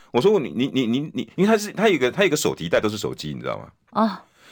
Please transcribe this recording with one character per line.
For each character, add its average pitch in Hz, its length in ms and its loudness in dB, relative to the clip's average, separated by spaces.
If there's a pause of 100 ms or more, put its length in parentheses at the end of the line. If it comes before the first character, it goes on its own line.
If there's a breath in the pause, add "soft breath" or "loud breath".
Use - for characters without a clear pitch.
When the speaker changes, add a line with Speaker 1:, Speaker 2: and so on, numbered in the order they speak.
(120)
Speaker 1:
我 156 100 2
说 202 180 4
你， 113 160 -6
你， 127 120 0
你， 127 200 0
你， 139 260 -2
你， - 220 -6
因 175 80 2
为 - 20 2
他 226 120 4
是， 214 160 -4
他 214 160 2
有 180 60 4
一 - 20 2
个， 123 120 2
他 175 120 -2
有 202 60 4
一 - 20 4
个 151 80 0
手 69 180 0
提 82 140 -6
袋 117 100 4
都 107 80 0
是 107 100 -2
手 65 160 -4
机， 76 200 -10
你 60 80 -10
知 57 40 -10
道 55 120 -6
吗？ - 100 -16 (220)
Speaker 2:
啊。 208 340 0 (280 soft breath)